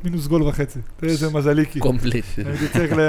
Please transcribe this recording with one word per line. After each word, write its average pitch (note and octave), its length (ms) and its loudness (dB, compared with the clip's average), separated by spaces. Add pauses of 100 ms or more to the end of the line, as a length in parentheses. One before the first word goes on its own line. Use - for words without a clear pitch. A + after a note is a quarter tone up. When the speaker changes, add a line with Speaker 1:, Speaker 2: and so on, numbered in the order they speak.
Speaker 1:
מינוס E3+ 240 -2
גול D#3+ 160 2
וחצי. C#3 360 -2 (180)
תראה E3 140 -2
איזה D#3 180 0
מזליקי. D3+ 500 2
Speaker 2:
קומפליט. B2 460 2 (120)
Speaker 1:
הייתי B2 360 -4
צריך E3 200 2
ל-, D#3+ 160 2